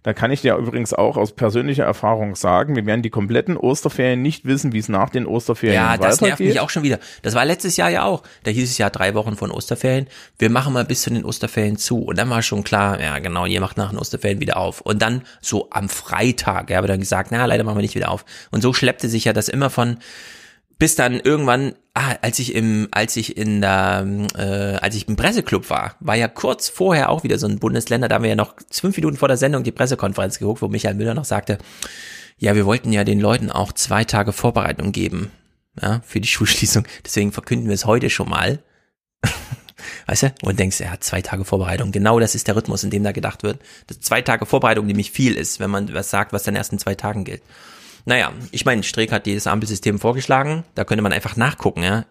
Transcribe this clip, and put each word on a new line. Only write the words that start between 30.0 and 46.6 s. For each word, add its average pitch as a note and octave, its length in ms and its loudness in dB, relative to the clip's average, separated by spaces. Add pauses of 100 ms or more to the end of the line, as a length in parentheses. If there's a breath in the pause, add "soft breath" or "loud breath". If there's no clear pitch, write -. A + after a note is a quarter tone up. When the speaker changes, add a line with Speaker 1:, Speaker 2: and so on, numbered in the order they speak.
Speaker 2:
geguckt, G#2+ 240 -2
wo G#2+ 60 0
Michael G2+ 260 -2
Müller A2 180 -2
noch C#3 140 -4
sagte, G#2 320 -2 (800 loud breath)
ja, G#2 160 2
wir G#2 100 4
wollten A2 280 2
ja G2+ 120 2
den G#2 160 2
Leuten A2 300 2
auch - 240 -2
zwei G#2 300 0
Tage G#2 280 0
Vorbereitung G#2 600 0
geben, F#2 380 -4 (520)
ja, A2 240 0
für - 140 -4
die G2+ 80 -2
<laughs> - 0 -
Schulschließung. - 580 2 (180 loud breath)
Deswegen G2+ 280 0
verkünden A#2+ 360 -2
wir G2+ 60 2
es G2 100 -2
heute A#2+ 240 4
schon - 220 -2
mal. - 300 0 (640)
<laughs> - 40 2 (800 loud breath)
Weißt - 180 0
du? C3+ 80 2 (100)
Und G2 160 -2
denkst, F#2+ 220 0
ja, F2+ 200 -8
zwei - 220 -4
Tage G2 220 -6
Vorbereitung. F#2+ 480 -2
Genau G#2+ 280 4
das A2 140 2
ist - 140 -6
der G2+ 80 2
Rhythmus, G#2+ 280 -2
in G2+ 60 -4
dem G2+ 120 0
da G2+ 100 -2
gedacht - 300 -6
wird. G#2 160 -4 (280 loud breath)
Das - 140 -16
zwei A2+ 220 0
Tage A2+ 240 0
Vorbereitung A2 400 4
nämlich G2+ 240 0
viel B2+ 240 4
ist, - 260 -4
wenn G2 100 -2
man G2+ 240 -4
was G2 160 -6
sagt, G#2 220 0
was G2+ 100 -2
dann G2+ 140 -2
erst G2 160 -6